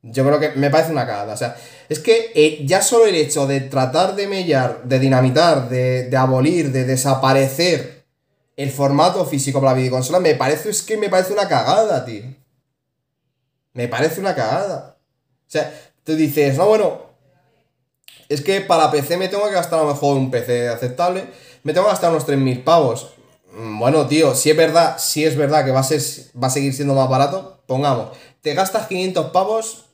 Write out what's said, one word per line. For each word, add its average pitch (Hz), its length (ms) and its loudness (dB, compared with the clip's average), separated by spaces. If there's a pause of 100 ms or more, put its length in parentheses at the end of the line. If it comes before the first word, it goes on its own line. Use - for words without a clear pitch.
yo 123 240 -2
creo 147 120 4
que 147 120 0
me 135 180 0
parece 160 240 2
una 127 140 -2
cagada. 107 260 -8
O 104 40 -10
sea, 120 200 -8 (320)
es 151 100 -6
que, 226 360 2
eh, 151 320 2
ya 185 160 2
solo 226 240 4
el 196 80 2
hecho 147 320 0
de 139 160 -2
tratar 156 520 0
de 196 140 -4
mellar, 165 560 -2
de 131 140 0
dinamitar, 131 720 2
de, 127 400 -2
de 131 60 0
abolir, 135 540 2
de 127 140 -2
desaparecer 135 1120 0 (580)
el 139 160 -6
formato 147 560 2
físico 139 340 -2
para 135 120 4
la 131 60 0
videoconsola, 127 420 0
me 160 140 2
parece, 151 360 -2
es 202 120 -4
que 220 140 -4
me 208 140 -2
parece 185 220 0
una 202 160 -2
cagada, 156 560 0
tío. 110 200 -12 (1500)
Me 120 140 -4
parece 156 320 -2
una 190 140 -2
cagada. 170 640 -4 (480)
O - 40 -20
sea, 151 220 -4 (320)
tú 156 100 -2
dices, 143 420 2
"No, 180 100 2
bueno, 214 360 2 (1300)
es 143 100 -4
que 190 220 -2
para 165 280 4
P 147 120 0
C 165 160 -2
me 185 100 -2
tengo 202 180 -2
que 202 60 -2
gastar 170 280 0
a - 20 2
lo 147 100 0
mejor 139 240 0
un 131 140 0
P 120 120 -2
C 120 260 -2
aceptable, 147 560 -4 (400)
me 151 100 -4
tengo 185 120 2
que 214 60 2
gastar 175 180 0
unos 151 140 -2
tres 143 140 0
mil 127 240 0
pavos". 147 500 2 (400)
Mm, 107 260 -10
bueno, 135 280 2
tío, 143 280 2
si 151 160 0
es 151 60 4
verdad, 165 420 4
si - 280 -4
es 139 100 0
verdad 147 260 2
que 135 100 0
va 131 80 2
a 131 40 0
ser, 151 160 -2 (420)
va 135 40 -2
a 131 40 0
seguir 139 220 -2
siendo 139 220 -2
más 131 160 2
barato, 139 560 -2
pongamos, 139 500 -2 (240)
te 151 140 -4
gastas 190 320 -2
quinientos 185 460 -4
pavos 214 600 -2